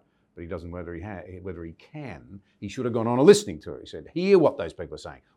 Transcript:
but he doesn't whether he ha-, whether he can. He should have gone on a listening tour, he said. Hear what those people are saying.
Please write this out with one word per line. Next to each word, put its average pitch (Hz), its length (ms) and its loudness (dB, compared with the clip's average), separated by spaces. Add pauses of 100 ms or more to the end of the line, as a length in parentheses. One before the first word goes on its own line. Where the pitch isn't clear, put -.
(340)
but 87 80 -16
he 85 60 -12
doesn't 85 240 -10
whether 87 220 -10
he 82 60 -10
ha-, 92 420 -12
whether 87 200 -12
he 82 120 -14
can. 101 680 -16 (180)
He 104 100 -10
should 127 180 -6
have 120 80 -2
gone 113 120 0
on 120 140 2
a - 20 6
listening 143 380 6
tour, 69 180 -12
he - 80 -20
said. 80 260 -14
Hear 190 280 4
what 139 180 4
those 82 140 -6
people 76 240 -10
are - 20 -10
saying. 73 240 -16 (140)